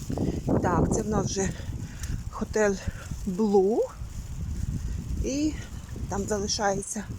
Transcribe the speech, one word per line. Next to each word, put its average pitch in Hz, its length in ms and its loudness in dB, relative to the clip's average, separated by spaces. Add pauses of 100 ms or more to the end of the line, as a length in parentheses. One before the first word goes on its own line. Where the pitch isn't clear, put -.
(600)
Так, 175 340 4
це 220 60 2
в 208 80 -2
нас 202 160 2
вже 190 240 0 (840)
готель 214 440 2 (520)
Blue. 202 520 6 (1500)
І 294 280 2 (560)
там 196 180 0
залишається 202 760 0 (160)